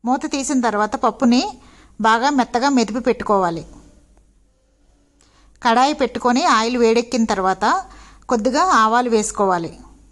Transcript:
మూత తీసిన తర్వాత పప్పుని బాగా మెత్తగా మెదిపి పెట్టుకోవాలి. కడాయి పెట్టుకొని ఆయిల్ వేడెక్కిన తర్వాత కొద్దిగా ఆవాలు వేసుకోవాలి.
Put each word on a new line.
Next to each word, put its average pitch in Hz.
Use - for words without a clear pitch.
మూత 247
తీసిన 269
తర్వాత 214
పప్పుని 247
బాగా 226
మెత్తగా 254
మెదిపి 233
పెట్టుకోవాలి. 196
కడాయి 254
పెట్టుకొని 247
ఆయిల్ 240
వేడెక్కిన 233
తర్వాత 202
కొద్దిగా 247
ఆవాలు 240
వేసుకోవాలి. 190